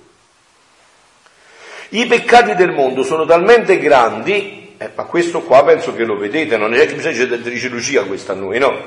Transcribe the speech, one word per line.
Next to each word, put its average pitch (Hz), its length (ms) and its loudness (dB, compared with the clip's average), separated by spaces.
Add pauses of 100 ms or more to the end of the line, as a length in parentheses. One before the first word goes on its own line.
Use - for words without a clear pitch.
(1900)
I 233 180 -4
peccati 233 480 4
del 180 160 2
mondo 135 320 -2
sono 160 220 -2
talmente 185 520 4
grandi, 135 1000 0
eh, 107 160 -12
ma - 80 -8
questo - 380 -4
qua 131 220 4
penso 151 300 2
che 110 100 -4
lo 107 140 -2
vedete, 110 400 -4
non 110 160 -2
è 147 140 4
che - 80 -8
bisogna 131 300 -4
dire 120 420 -6
Lucia 120 380 -4
questa 95 280 -10
a - 20 -6
noi, 98 220 -6
no? 135 180 0 (120)